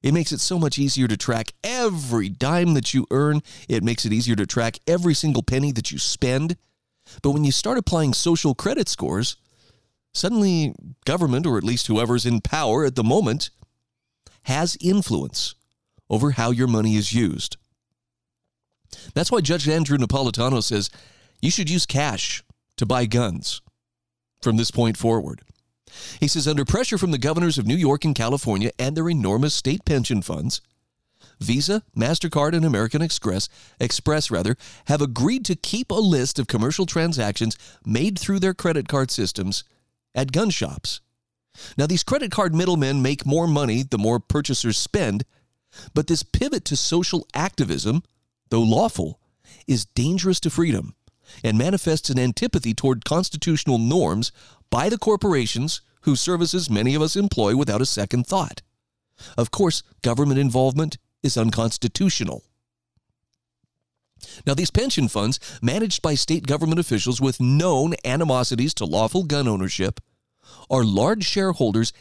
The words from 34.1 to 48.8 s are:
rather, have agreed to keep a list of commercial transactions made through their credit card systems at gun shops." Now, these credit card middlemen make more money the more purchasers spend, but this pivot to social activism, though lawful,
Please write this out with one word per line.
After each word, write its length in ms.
rather, 280
have 160
agreed 420
to 100
keep 380
a 20
list 460
of 80
commercial 380
transactions 720
made 340
through 220
their 140
credit 340
card 240
systems 500
at 160
gun 180
shops." 500
Now, 100
these 160
credit 280
card 240
middlemen 480
make 240
more 200
money 360
the 160
more 200
purchasers 600
spend, 460
but 140
this 160
pivot 420
to 120
social 580
activism, 680
though 140
lawful, 580